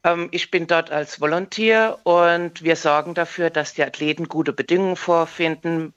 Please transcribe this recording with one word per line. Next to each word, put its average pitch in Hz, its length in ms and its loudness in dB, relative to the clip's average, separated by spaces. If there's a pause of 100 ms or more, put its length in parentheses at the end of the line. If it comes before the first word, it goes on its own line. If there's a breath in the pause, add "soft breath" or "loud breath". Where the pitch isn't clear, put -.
Ähm, 170 280 0
ich 175 180 -6
bin 170 160 0
dort 165 240 0
als 151 300 -6
Volontier 220 800 0
und 170 600 2
wir 160 140 2
sorgen 156 380 0
dafür, 170 360 -2
dass 151 240 -4
die 147 100 0
Athleten 151 440 -4
gute 151 240 -2
Bedingungen 180 440 0
vorfinden, 165 1000 -2